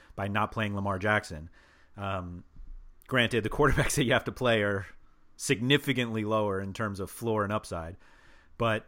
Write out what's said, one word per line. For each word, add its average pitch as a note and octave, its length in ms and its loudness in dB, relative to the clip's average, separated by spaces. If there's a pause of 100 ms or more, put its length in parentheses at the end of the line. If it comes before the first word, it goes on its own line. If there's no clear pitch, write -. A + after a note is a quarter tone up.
(160)
by G2 120 -4
not G#2 240 0
playing G#2 240 -2
Lamar G2 220 -2
Jackson. F#2+ 520 0 (480)
Um, F#2 460 -6 (640)
granted, A#2 360 2
the A2 60 -2
quarterbacks - 460 4
<laughs> - 0 -
that C#3+ 100 2
you C3 80 2
have A#2 120 2
to A2+ 60 -4
play A#2 300 2
are G2+ 240 0 (500)
significantly B2 880 2
lower G#2 380 0
in G2 120 -6
terms G#2 260 -4
of F#2 120 -6
floor A2 320 0
and G2+ 80 -2
upside, F2+ 460 -6 (600)
but, A2 300 0